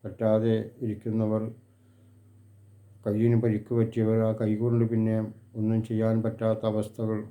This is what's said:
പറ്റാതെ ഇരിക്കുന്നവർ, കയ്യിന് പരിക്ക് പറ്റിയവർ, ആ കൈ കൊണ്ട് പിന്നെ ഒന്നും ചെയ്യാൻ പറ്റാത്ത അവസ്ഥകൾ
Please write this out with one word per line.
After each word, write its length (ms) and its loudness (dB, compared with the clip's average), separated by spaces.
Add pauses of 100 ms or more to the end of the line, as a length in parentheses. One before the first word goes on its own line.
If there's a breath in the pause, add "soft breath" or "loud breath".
പറ്റാതെ 640 2 (100)
ഇരിക്കുന്നവർ, 720 -2 (1500 soft breath)
കയ്യിന് 400 2
പരിക്ക് 340 0
പറ്റിയവർ, 460 2
ആ 120 2
കൈ 240 0
കൊണ്ട് 280 2
പിന്നെ 480 0 (220)
ഒന്നും 280 0
ചെയ്യാൻ 400 0
പറ്റാത്ത 440 -2
അവസ്ഥകൾ 640 -4